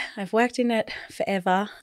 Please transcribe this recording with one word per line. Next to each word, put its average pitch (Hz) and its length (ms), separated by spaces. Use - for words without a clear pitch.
I've 196 160
worked 240 260
in 240 120
it 220 200
forever, 190 580